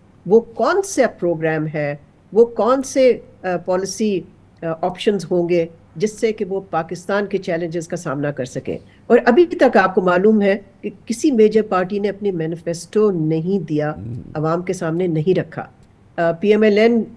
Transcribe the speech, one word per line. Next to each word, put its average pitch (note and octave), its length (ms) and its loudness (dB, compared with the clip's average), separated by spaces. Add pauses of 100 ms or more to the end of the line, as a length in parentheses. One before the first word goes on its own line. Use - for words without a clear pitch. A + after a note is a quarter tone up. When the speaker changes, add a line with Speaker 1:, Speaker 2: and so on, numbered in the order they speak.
(280)
Speaker 1:
वो G#3+ 120 6
कौन D4 420 0
सा C4 260 0
program D#3+ 600 -2
है, D3 320 -6 (340)
वो A3+ 120 6
कौन A#3 360 0
से, C4 320 2
अ, - 80 -10 (240)
पॉलिसी, F#3 800 -2 (400)
अ, E3 200 -6
options F3+ 420 -2
होंगे E3+ 440 0 (280)
जिससे G#3+ 340 -2
कि G#3+ 120 -6
वो F#3+ 160 -4
पाकिस्तान F#3 680 -4
के G3 100 -4
challenges E3+ 500 -6
का F3 100 -6
सामना C#3+ 340 -4
कर C3 140 -6
सकें। - 340 -8 (320)
और A#3+ 60 8
अभी A#3+ 280 4
तक C#4 320 2
आपको F#3 240 2
मालूम F#3+ 400 4
है G3 140 2
कि - 340 -12
किसी - 420 -4
major G#3+ 300 4
party G3 380 -2
ने G3+ 80 0
अपनी G3 240 -4
manifesto E3+ 800 -2
नहीं D#3+ 480 0
दिया, D3+ 380 -2
Speaker 2:
हम्म। A2+ 380 -12
Speaker 1:
अवाम D#3+ 260 -2
के F3+ 120 -4
सामने F3+ 340 -2
नहीं D#3+ 280 0
रखा। - 260 -4
अ, - 80 -14 (500)
पीएमएलएन, G#3+ 840 2
अ, - 140 -10